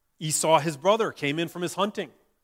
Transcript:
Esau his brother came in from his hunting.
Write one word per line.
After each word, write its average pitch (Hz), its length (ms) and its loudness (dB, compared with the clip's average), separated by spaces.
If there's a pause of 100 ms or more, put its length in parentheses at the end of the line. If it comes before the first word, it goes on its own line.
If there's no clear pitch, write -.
(180)
Esau 156 400 2
his 147 200 -2
brother 196 340 2
came 147 260 -2
in 170 100 -2
from 175 120 -10
his 175 140 -4
hunting. 190 340 -2 (360)